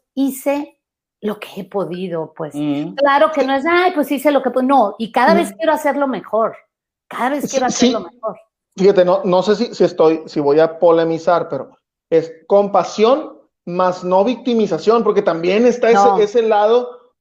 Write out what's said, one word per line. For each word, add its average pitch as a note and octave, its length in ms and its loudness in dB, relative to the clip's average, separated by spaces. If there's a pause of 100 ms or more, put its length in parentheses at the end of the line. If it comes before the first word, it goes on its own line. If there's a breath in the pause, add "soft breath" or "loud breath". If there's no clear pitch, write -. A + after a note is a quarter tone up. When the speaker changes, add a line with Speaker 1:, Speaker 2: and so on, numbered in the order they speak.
(140)
Speaker 1:
"Hice C#4 680 -4 (400)
lo G#3 180 -6
que - 220 -16
he F#3+ 40 -12
podido", F3 720 -8
pues. D3+ 180 -10
Speaker 2:
Ujú. D3 420 -6
Speaker 1:
Claro C#4+ 360 2
que C#4 120 -2
no C4+ 100 -2
es, C4+ 120 -2
"Ay, F4+ 280 0
pues D4 160 -2
hice D4 200 -2
lo C4+ 120 2
que B3+ 80 -4
pu-", B3+ 160 -2
no, B3+ 320 2
y A3+ 140 -10
cada C4+ 220 4
vez E4+ 140 0
Speaker 3:
Ujú. - 100 -16
Speaker 1:
quiero D#4+ 140 0
hacerlo C#4+ 360 -2
mejor. G#3+ 480 -4 (520)
Cada A#3 220 -6
vez C#4+ 140 -4
Speaker 3:
Sí, - 60 -6
Speaker 1:
quiero B3+ 200 -2
Speaker 3:
sí. - 160 2
Speaker 1:
hacerlo A3+ 260 -2
mejor. G#3+ 240 -10 (400)
Speaker 3:
Fíjate, F#3+ 280 4
no, F#3 200 2
no F#3 180 2
sé G#3 140 0
si, A#3 180 -6
si G3 100 0
estoy, D#3+ 420 2
si - 140 -6
voy C#3+ 200 2
a D#3+ 180 2
polemizar, E3 720 2
pero - 280 -12 (340)
es D#3+ 220 0 (140)
compasión G3+ 920 0 (320)
más F3+ 340 -2
no F#3 220 2
victimización, A3+ 800 0
porque G3+ 180 0
también F3+ 440 0
está A3+ 240 2
ese, A3+ 80 4 (100)
Speaker 1:
No. G3 100 2
Speaker 3:
ese A3 240 2
lado A3 800 0